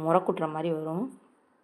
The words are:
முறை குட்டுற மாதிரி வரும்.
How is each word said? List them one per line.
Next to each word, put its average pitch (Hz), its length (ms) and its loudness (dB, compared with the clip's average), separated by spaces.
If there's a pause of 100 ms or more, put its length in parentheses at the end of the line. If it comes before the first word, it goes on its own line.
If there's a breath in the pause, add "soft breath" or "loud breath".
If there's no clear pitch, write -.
முறை 165 200 4
குட்டுற 180 320 -2
மாதிரி 160 200 -2
வரும். 160 340 -4 (580)